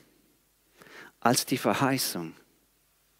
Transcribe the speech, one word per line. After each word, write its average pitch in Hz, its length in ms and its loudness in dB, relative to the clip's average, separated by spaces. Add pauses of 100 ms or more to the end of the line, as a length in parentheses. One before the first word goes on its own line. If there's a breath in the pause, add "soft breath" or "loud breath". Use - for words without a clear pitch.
(1200 loud breath)
als - 260 2
die 127 120 0
Verheißung 110 760 0 (840)